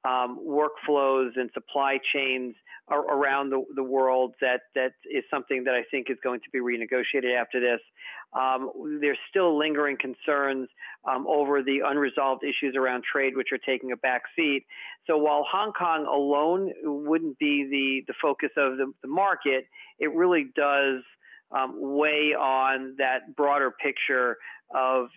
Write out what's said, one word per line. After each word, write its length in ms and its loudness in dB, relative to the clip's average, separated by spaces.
um, 400 0
workflows 880 2
and 180 -2
supply 440 0
chains 400 -2
ar-, 180 0
around 420 2
the, 160 0
the 80 -2
world. 600 2
That, 180 2
that 180 0
is 200 -2
something 340 -4
that 100 2
I 160 0
think 200 -4
is 120 -4
going 180 -4
to 120 -20
be 60 -2
renegotiated 760 -2
after 260 -2
this. 200 2
Um, 600 -2
there's 180 0
still 260 4
lingering 420 0
concerns, 680 -2
um, 160 -2
over 360 2
the 240 0
unresolved 560 0
issues 340 -2
around 340 0
trade, 260 0
which 160 -2
are 60 -2
taking 340 -4
a 40 -4
back 280 -2
seat. 300 0
So 100 2
while 340 2
Hong 220 -2
Kong 320 0
alone 680 2
wouldn't 560 -2
be 320 2
the, 420 -2
the 80 -8
focus 380 0
of 180 0
the, 240 -2
the 80 -12
market, 580 0
it 140 -2
really 420 2
does, 480 2
um, 240 -2
weigh 580 2
on 640 2
that 380 -2
broader 340 4
picture 680 0
of 320 2